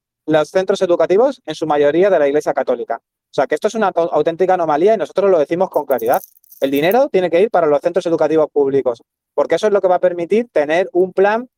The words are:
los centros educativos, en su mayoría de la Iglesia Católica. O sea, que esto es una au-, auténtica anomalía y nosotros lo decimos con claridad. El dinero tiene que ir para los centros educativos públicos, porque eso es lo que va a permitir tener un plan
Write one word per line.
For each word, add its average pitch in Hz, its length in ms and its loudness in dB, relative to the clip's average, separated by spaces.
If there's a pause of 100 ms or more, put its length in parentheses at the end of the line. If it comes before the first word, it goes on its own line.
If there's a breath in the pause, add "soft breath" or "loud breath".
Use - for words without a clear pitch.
(260)
los 156 240 0
centros 190 320 -2
educativos, 180 640 0
en 160 80 -8
su 156 140 -6
mayoría 147 420 2
de 180 80 2
la 147 80 2
Iglesia 147 260 -2
Católica. 120 440 -4
O - 360 -20
sea, 139 140 -2
que 151 80 -4
esto 180 140 -2
es 226 80 -8
una 196 160 0
au-, 170 200 -2
auténtica 165 420 0
anomalía 170 400 0
y 214 40 0
nosotros 190 320 -2
lo 180 80 4
decimos 175 320 -2
con 151 160 -4
claridad. 135 340 0 (400)
El 139 120 -2
dinero 196 360 2
tiene 185 220 -2
que 170 100 2
ir 220 100 2
para 170 180 2
los 147 120 2
centros 175 260 -2
educativos 156 460 0
públicos, 135 500 0 (320)
porque 143 200 -2
eso 208 140 0
es 208 40 0
lo 196 80 2
que 185 80 0
va 180 60 2
a 175 60 0
permitir 180 520 -2
tener 160 400 0
un 180 200 0
plan 214 460 0